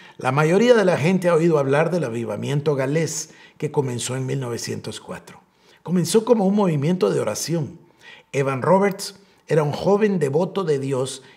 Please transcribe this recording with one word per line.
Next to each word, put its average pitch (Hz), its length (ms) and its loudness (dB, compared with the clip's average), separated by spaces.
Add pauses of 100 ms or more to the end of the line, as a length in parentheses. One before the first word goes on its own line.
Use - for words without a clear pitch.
(180)
la 123 120 -4
mayoría 175 440 4
de 214 100 4
la 175 140 2
gente 175 320 2
ha 170 40 4
oído 160 240 4
hablar 143 320 2
del 170 140 -2
avivamiento 120 680 -2
galés 139 560 -4 (260)
que 147 160 -6
comenzó 123 420 -4
en 131 120 -6
mil 135 140 -4
novecientos 113 600 -8
cuatro. - 400 -16 (420)
Comenzó 180 440 2
como 220 200 2
un 196 80 2
movimiento 180 560 0
de 156 80 -2
oración. 113 600 -4 (520)
Evan 135 300 -2
Roberts 190 560 0 (300)
era 151 160 2
un 147 100 0
joven 202 460 2
devoto 175 460 0
de 151 140 0
Dios 131 440 -4 (140)